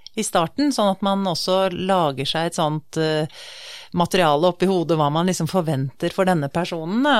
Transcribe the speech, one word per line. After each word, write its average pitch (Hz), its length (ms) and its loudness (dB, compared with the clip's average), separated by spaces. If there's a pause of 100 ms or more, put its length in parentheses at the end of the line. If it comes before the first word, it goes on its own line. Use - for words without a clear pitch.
(160)
i 220 80 -2
starten, 202 480 0
sånn 208 220 2
at - 100 -6
man 196 240 0
også 185 380 0 (100)
lager 175 560 0
seg 165 160 -2
et - 80 -6
sånt, 156 400 -2
eh, 156 320 0 (680)
materiale 170 520 4
oppi 180 200 2
hodet, 170 280 2
hva 151 160 2
man 165 160 0
liksom 170 200 -2
forventer 156 640 -2
for 190 160 0
denne 160 240 2
personen, 175 520 -4
da. 294 160 4